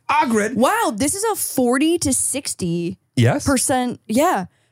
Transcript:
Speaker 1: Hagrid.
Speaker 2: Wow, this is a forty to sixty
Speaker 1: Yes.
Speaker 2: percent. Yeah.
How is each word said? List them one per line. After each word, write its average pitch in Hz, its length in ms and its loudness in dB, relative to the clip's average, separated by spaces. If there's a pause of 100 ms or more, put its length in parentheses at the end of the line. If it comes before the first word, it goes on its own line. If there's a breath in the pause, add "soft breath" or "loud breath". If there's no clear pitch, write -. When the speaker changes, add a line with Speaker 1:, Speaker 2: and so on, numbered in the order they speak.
Speaker 1:
Hagrid. 226 460 0
Speaker 2:
Wow, 330 400 2
this 269 200 -2
is 403 100 -4
a 440 100 0
forty 277 640 0
to 277 140 -2
sixty 175 840 -4 (180)
Speaker 1:
Yes. 135 280 2
Speaker 2:
percent. 254 600 0
Yeah. 247 400 0 (260)